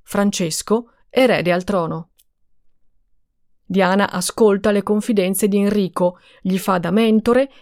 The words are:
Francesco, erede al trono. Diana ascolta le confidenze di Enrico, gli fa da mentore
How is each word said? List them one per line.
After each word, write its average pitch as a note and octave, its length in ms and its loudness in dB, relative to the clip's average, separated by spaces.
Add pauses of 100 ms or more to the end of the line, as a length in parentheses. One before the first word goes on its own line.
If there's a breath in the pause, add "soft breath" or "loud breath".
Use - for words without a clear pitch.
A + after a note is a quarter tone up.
Francesco, G3+ 920 -2 (180 soft breath)
erede F3+ 420 2
al F3+ 120 -2
trono. E3 460 -4 (1500)
Diana F#3+ 480 0
ascolta G3+ 580 0
le G3+ 120 0
confidenze G#3 640 0
di G3+ 100 0
Enrico, G3 600 -2 (240 soft breath)
gli F#3 160 0
fa F#3 200 0
da E3+ 120 -4
mentore A3+ 600 2 (120 soft breath)